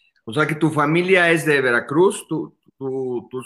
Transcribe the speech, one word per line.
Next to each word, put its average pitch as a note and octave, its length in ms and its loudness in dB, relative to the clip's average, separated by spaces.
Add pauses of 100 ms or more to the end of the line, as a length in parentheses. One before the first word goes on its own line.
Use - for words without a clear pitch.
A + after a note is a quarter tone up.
(260)
O A2 80 -12
sea D3 120 2
que D#3 100 -2
tu D#3 140 0
familia E3+ 640 2
es E3 120 2
de D3 160 2
Veracruz, C3+ 680 0
¿tú, - 260 -8 (220)
tú, C3 540 -8
tú, B2+ 140 -10